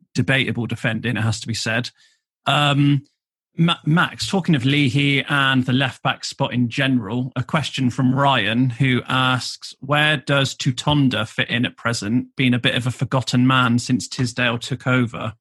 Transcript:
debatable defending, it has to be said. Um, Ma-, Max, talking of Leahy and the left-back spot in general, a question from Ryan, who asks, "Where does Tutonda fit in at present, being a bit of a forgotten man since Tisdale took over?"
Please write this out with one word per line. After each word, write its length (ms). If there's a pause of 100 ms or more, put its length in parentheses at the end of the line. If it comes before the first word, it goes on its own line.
(120)
debatable 540
defending, 500
it 60
has 160
to 80
be 80
said. 360 (560)
Um, 580 (540)
Ma-, 280
Max, 420
talking 260
of 120
Leahy 640
and 340
the 80
left-back 540
spot 260
in 160
general, 680
a 60
question 460
from 260
Ryan, 540
who 400
asks, 720
"Where 380
does 360
Tutonda 720
fit 220
in 160
at 100
present, 600
being 160
a 60
bit 160
of 120
a 40
forgotten 560
man 320
since 300
Tisdale 500
took 280
over?" 540